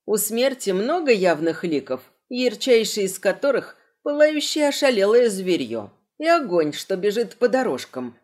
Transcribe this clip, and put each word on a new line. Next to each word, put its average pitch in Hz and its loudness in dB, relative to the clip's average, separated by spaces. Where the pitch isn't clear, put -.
У 208 0
смерти 233 -2
много 262 2
явных 165 0
ликов, 139 -4
ярчайший 226 0
из 185 -4
которых — - 0
пылающее 302 2
ошалелое 240 4
зверье. 147 -4
И 311 -6
огонь, 180 2
что - -6
бежит 202 -2
по 247 2
дорожкам, 139 -4